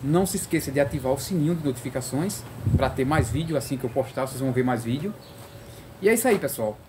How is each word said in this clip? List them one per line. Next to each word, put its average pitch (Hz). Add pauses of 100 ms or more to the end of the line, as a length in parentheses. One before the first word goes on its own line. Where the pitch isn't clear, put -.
Não 165
se 185
esqueça 160
de 135
ativar 131
o 135
sininho 165
de 160
notificações 139 (320)
pra 131
ter 131
mais 151
vídeo. 160
Assim 135
que 123
eu 120
postar, 131
vocês 127
vão 135
ver 123
mais 123
vídeo. 151 (880)
E 196
é 233
isso 240
aí, 202
pessoal. - (140)